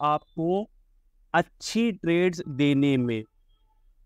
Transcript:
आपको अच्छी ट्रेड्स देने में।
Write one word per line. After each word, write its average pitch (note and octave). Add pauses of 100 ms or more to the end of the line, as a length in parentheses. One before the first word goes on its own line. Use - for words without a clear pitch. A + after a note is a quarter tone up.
आपको E3 (640)
अच्छी A3
ट्रेड्स F3
देने C#3+
में। A#2 (840)